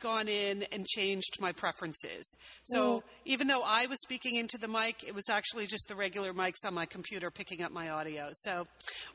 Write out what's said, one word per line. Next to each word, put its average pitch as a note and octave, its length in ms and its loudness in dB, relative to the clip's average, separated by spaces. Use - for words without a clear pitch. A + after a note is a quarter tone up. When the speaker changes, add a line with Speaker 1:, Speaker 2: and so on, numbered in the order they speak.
Speaker 1:
gone A3 280 2
in G3+ 440 2
and G3+ 140 -4
changed G3 540 2
my F#3 120 2
preferences. - 840 -2
So B3 340 4
Speaker 2:
Mm. - 40 -6
Speaker 1:
even C4+ 240 2
though C4 140 4
I A3+ 240 4
was C4 160 -2
speaking B3+ 340 -2
into A#3 220 0
the A3 100 -4
mic, A3+ 380 0
it G3+ 80 -8
was G3+ 160 0
actually G#3 360 2
just G3+ 220 0
the G3+ 80 -8
regular F#3+ 380 -2
mics F#3 320 2
on F#3 80 0
my E3+ 100 0
computer F3+ 460 -6
picking F3+ 320 -8
up E3+ 100 -4
my E3+ 160 -6
audio. D#3 460 -4
So F3 320 0